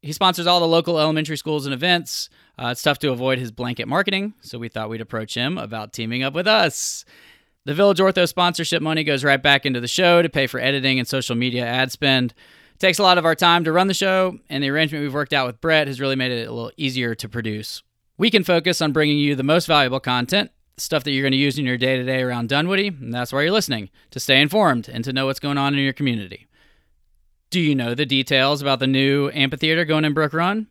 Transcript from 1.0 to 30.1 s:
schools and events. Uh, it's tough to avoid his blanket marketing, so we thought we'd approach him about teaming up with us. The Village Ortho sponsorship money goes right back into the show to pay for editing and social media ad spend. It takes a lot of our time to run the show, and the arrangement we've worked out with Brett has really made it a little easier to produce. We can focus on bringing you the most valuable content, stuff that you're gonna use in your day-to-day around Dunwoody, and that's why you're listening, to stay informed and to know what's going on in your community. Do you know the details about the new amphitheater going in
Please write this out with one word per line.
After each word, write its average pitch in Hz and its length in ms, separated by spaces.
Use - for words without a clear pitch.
schools 151 300
and 139 80
events. 170 560
Uh, 120 120
it's 123 100
tough 147 160
to 143 140
avoid 127 260
his 120 140
blanket 120 360
marketing, 196 540
so - 160
we 117 100
thought 110 220
we'd 113 120
approach 110 340
him 139 240
about 110 340
teaming 120 300
up 135 100
with 175 140
us. - 580
The 139 100
Village 196 240
Ortho 190 280
sponsorship 175 540
money 156 220
goes 143 200
right 139 180
back 139 220
into 127 160
the 120 80
show 175 360
to 160 60
pay 135 180
for 127 120
editing 131 380
and 123 100
social 127 280
media 123 300
ad 127 260
spend. 131 420
It - 60
takes 190 180
a 208 60
lot 180 160
of 160 60
our 160 100
time 170 280
to 160 80
run 180 140
the 196 80
show, 190 460
and 143 140
the 139 60
arrangement 151 340
we've 139 100
worked 147 200
out 135 120
with 120 160
Brett 156 240
has 135 160
really 135 140
made 127 160
it 117 160
a 113 40
little 117 260
easier 127 360
to 110 160
produce. 107 540
We 220 140
can 208 120
focus 175 380
on 156 100
bringing 147 280
you 143 160
the 131 80
most 156 240
valuable 135 320
content, 127 500
stuff 151 260
that 147 80
you're 135 120
gonna 135 120
use 143 240
in 143 60
your 123 120
day-to-day 131 460
around 120 260
Dunwoody, 185 380
and 131 260
that's 120 180
why 139 120
you're 170 80
listening, 120 400
to 131 100
stay 135 220
informed 151 480
and 113 140
to 131 100
know 135 140
what's 135 120
going 143 200
on 139 160
in 139 80
your 135 100
community. 110 540
Do 180 80
you 151 160
know 120 180
the 143 140
details 135 560
about 135 160
the 131 80
new 139 420
amphitheater 156 560
going 156 200
in 147 80